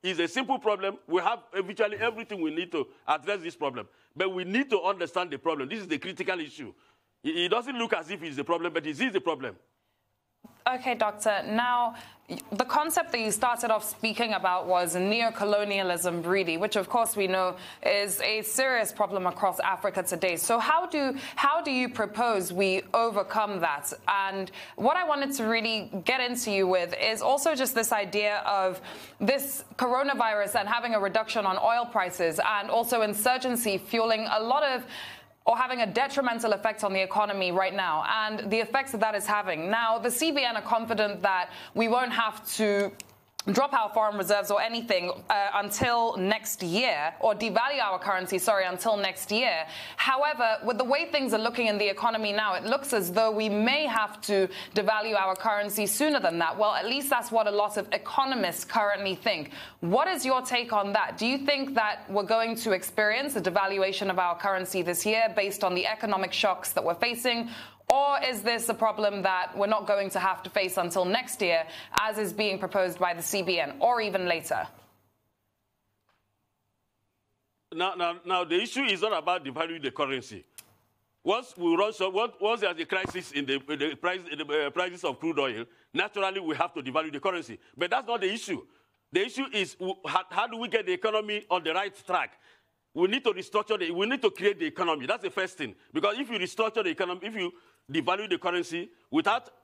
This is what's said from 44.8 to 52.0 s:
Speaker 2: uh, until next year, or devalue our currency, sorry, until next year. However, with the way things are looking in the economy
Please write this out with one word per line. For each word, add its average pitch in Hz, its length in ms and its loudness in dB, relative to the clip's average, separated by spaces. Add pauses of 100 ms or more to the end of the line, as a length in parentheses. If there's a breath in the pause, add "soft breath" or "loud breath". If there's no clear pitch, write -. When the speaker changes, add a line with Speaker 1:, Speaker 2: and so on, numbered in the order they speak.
Speaker 2:
uh, 202 240 2
until 233 640 2
next 208 440 -2
year, 165 580 0
or 214 140 4
devalue 226 460 0
our 196 180 0
currency, 185 380 -2
sorry, 190 300 2
until 202 320 0
next 190 340 -2
year. 208 320 2 (320 loud breath)
However, 262 640 2
with 220 140 0
the 262 80 2
way 285 220 2
things 269 260 0
are 220 60 2
looking 240 280 0
in 208 120 2
the 208 100 2
economy 214 460 0